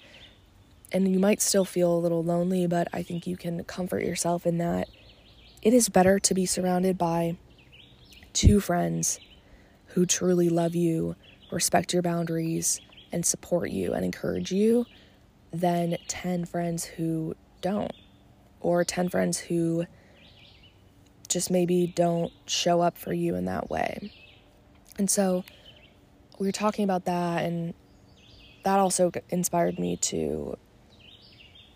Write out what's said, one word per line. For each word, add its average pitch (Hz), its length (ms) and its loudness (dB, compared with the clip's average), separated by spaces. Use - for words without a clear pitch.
and 190 200 2
you 185 80 2
might 202 220 4
still 196 240 2
feel 175 300 2
a 170 40 2
little 170 240 0
lonely, 175 440 0
but 170 260 0
I 175 100 -8
think 170 240 -8
you 180 100 -6
can 170 260 -6
comfort - 400 -4
yourself 175 420 -2
in 170 140 0
that 175 280 -2
it 220 120 4
is 240 160 6
better 190 300 6
to - 140 0
be 185 120 0
surrounded 185 520 0
by 170 400 0
two 202 260 8
friends 170 600 -2
who 180 180 2
truly 175 440 2
love 170 260 2
you, 170 400 0
respect - 420 0
your 180 80 2
boundaries, 165 800 -2
and 175 140 -2
support - 460 -2
you 185 220 -2
and 185 120 -2
encourage 180 460 -4
you 226 340 2
than 170 460 0
ten 180 380 -4
friends 170 400 -4
who 165 500 -4
don't, 202 300 -2
or 175 220 2
ten 180 260 -2
friends 185 300 0
who 165 460 0
just - 240 -2
maybe 180 360 2
don't 170 440 0
show 175 360 2
up 175 160 2
for - 160 -8
you 170 220 -2
in 90 100 -4
that - 240 -4
way. - 420 -4
And 196 120 0
so 185 340 2
we 196 80 -2
were 196 40 -2
talking 208 320 -2
about 185 220 0
that, 175 380 -2
and 170 300 -4
that 196 160 4
also 180 320 2
g-, - 80 -8
inspired 180 500 0
me 175 180 -2
to - 600 -4